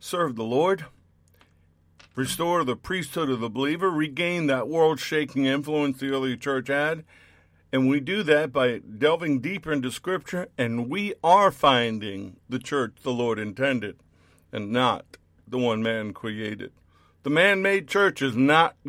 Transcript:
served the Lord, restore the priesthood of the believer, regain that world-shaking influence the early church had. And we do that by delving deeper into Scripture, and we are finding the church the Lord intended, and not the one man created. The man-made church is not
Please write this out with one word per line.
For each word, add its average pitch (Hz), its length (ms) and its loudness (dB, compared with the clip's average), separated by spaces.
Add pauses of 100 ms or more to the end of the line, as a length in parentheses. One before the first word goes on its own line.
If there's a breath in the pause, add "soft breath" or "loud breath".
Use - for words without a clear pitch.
served 160 360 -4
the 113 80 -4
Lord, 160 420 0 (1300 soft breath)
restore 165 500 -2
the 123 120 -2
priesthood 165 520 -6
of 123 120 -2
the 113 100 -4
believer, 151 400 -2
regain 160 560 -2
that 127 200 0
world-shaking 151 760 0
influence 143 560 0
the 139 80 -4
early 135 260 -2
church 131 340 -4
had. 151 360 -2 (680 soft breath)
And 131 200 4
we 143 100 2
do 185 220 -2
that 151 320 2
by 123 240 2
delving 147 640 0
deeper 165 300 -6
into 139 200 -2
Scripture, 180 680 -6
and 120 320 -2
we 202 240 -4 (100)
are 185 280 6
finding 107 880 0 (100)
the 127 100 -4
church 135 440 -4
the 131 100 -2
Lord 120 260 0
intended, 107 600 -4 (520 soft breath)
and 107 220 -6
not 120 460 0 (280)
the 117 120 -4
one 113 240 0
man 110 320 -4
created. 107 580 -8 (500 soft breath)
The 135 60 -6
man-made 190 580 4
church 190 360 2
is 131 120 0
not 147 420 4 (120)